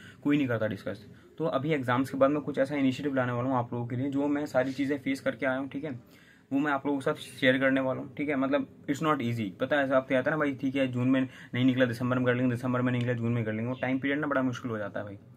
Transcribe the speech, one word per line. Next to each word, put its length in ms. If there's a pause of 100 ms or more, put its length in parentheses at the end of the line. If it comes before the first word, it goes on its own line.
(240)
कोई 140
नहीं 100
करता 200
डिस्कस। 380 (320)
तो 100
अभी 260
एग्जाम्स 360
के 80
बाद 140
मैं 100
कुछ 160
ऐसा 180
इनिशिएटिव 400
लाने 160
वाला 180
हूँ 80
आप 160
लोगों 140
के 80
लिए, 140
जो 180
मैं 200
सारी 260
चीज़ें 260
फेस 220
करके 240
आया 120
हूँ, 120
ठीक 140
है, 160 (520)
वो 80
मैं 120
आप 140
लोगों 140
के 40
साथ 180 (100)
शेयर 280
करने 220
वाला 200
हूँ, 140
ठीक 140
है। 60
मतलब 320 (180)
it's 180
not 200
easy, 260 (100)
पता 160
है 100
ऐसा 120
आपको 180
आता 160
है 0
ना 60
भाई, 160
ठीक 220
है 120
जून 220
में 120
नहीं 440
निकला 200
दिसंबर 320
में 80
कर 100
लेंगे, 160
दिसंबर 300
में 100
नहीं 100
निकला 140
जून 180
में 120
कर 80
लेंगे, 160
वो 120
टाइम 180
पीरियड 200
ना 80
बड़ा 140
मुश्किल 300
हो 60
जाता 220
है 60
भाई, 120 (200)